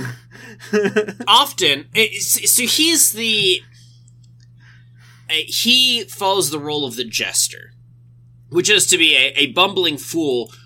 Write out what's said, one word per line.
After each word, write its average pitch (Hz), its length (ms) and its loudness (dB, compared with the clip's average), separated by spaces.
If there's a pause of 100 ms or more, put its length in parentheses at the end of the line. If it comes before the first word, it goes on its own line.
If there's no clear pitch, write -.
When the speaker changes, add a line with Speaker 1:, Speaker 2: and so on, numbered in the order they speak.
(720)
Speaker 1:
often, 208 480 0
Speaker 2:
<laughs> 240 80 -8
Speaker 1:
often, 190 680 0
it, 208 280 -2
so, 226 240 -2
so 240 180 2
he's 311 480 2
the, 208 500 0 (1700)
uh, 160 40 -4 (120)
he 247 600 2
follows 190 440 0
the 151 100 -6
role 147 260 -4
of 117 100 -6
the 123 80 -4
jester, - 680 -4 (760)
which 180 200 0
is 202 180 4
to 180 100 4
be 160 180 4
a, 135 200 4
a 143 160 0
bumbling 180 460 0
fool 135 540 -2 (140)